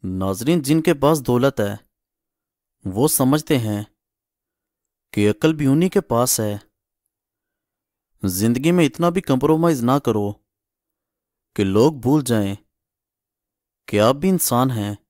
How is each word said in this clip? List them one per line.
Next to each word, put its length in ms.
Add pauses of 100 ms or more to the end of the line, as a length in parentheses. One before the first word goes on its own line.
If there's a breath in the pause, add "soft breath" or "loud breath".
नाजरीन, 560
जिनके 320
पास 260
दौलत 400
है, 300 (960)
वो 200
समझते 500
हैं 380 (1160)
कि 120
अक्ल 280
भी 140
उन्हीं 220
के 100
पास 400
है। 320 (1500)
जिंदगी 460
में 140
इतना 240
भी 120
कॉम्प्रोमाइज 600
ना 160
करो 460 (1080)
कि 80
लोग 360
भूल 240
जाएं 340 (1300)
कि 80
आप 180
भी 140
इंसान 420
हैं। 260 (120)